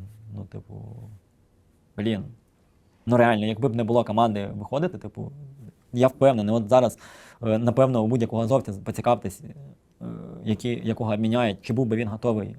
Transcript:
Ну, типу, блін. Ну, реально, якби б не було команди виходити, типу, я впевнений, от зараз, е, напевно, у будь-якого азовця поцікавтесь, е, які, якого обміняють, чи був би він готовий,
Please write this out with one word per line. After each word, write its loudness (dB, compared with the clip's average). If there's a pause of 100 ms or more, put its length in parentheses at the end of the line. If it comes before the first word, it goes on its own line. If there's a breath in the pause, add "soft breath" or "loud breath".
(360)
Ну, -10
типу, -16 (1200)
блін. 0 (840)
Ну, 6
реально, 6
якби -2
б -2
не 0
було 4
команди 2
виходити, -4
типу, -12 (640)
я 6
впевнений, 4
от -2
зараз, 6 (440 loud breath)
е, 2
напевно, 2
у 2
будь-якого 0
азовця 0 (100)
поцікавтесь, -2
е, -18 (380)
які, -4
якого -2
обміняють, 0
чи -4
був 2
би 0
він -2
готовий, -2